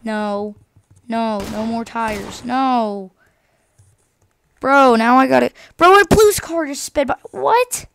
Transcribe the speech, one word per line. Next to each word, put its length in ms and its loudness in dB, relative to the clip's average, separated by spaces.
no. 520 -6
No, 320 -4
no 260 -8
more 180 -6
tires. 640 -8
No. 680 -4
Bro, 380 4
now 200 2
I 80 4
gotta... 260 2
Bro, 240 6
a 60 4
police 340 4
car 280 -6
just 160 -10
sped 240 -4
by... 80 -4
What? 640 -2